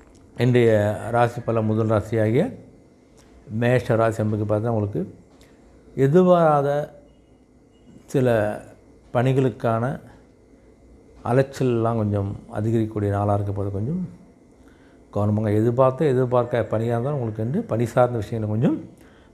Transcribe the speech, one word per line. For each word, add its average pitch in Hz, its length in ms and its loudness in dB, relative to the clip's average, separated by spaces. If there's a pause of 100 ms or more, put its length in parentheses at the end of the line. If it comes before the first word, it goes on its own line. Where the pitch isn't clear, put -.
(380)
இன்றைய 117 600 4 (140)
ராசி 117 300 0
பல 113 200 -2
முதல் 110 260 0
ராசியாகிய 113 680 0 (960)
மேஷ 117 460 0
ராசி 110 280 2
என்பதுக்கு 107 320 -2
பார்த்தா, 107 120 -2
உங்களுக்கு 113 460 -4 (800)
எதிர்பாராத 151 1000 2 (1120)
சில 113 560 0 (520)
பணிகளுக்கான 123 840 0 (1200)
அலைச்சல்லாம் 120 720 0
கொஞ்சம் 101 400 -2 (180)
அதிகரிக்கக்கூடிய 110 560 -2
நாளாக 101 240 0
இருக்க 101 200 -2
போது, 98 180 -6
கொஞ்சம் 143 360 -6 (1040)
கவனமாக. 104 400 0
எதிர்பார்த்த, 120 540 2
எதிர்பார்க்க 123 580 0
பணியாக 113 280 -2
இருந்தாலும், 120 220 -2
உங்களுக்கு 113 300 -6
வந்து 143 180 -4
பணி 120 240 -2
சார்ந்த 120 320 2
விஷயங்கள் 107 340 -4
கொஞ்சம் 139 320 0 (500)